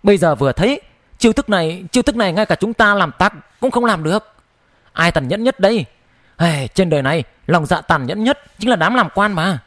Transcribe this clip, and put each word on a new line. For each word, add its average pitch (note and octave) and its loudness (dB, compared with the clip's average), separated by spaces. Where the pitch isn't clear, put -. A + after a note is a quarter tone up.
Bây G3+ 4
giờ D#3+ 2
vừa C3 0
thấy, A#3 -2
chiêu A3+ 4
thức C#4 -2
này, F3+ -2
chiêu B3 0
thức B3 0
này G3+ 0
ngay G#3 0
cả - 0
chúng - -4
ta G#3 4
làm F3 0
tặc G3 0
cũng B3+ -2
không A#3+ -2
làm F#3 0
được. F3+ -4
Ai E3 0
tàn C#3 -2
nhẫn G3+ -4
nhất C4 -2
đây? G3 2
Ai, D3+ 0
trên F3+ 0
đời D3+ 0
này, C#3+ -2
lòng D#3+ 0
dạ D#3+ -2
tàn D3+ -2
nhẫn G3 -6
nhất C#4 0
chính G#3+ -4
là A#3+ 2
đám F3+ 0
làm G3+ 0
quan G3+ 0
mà. D#3 -2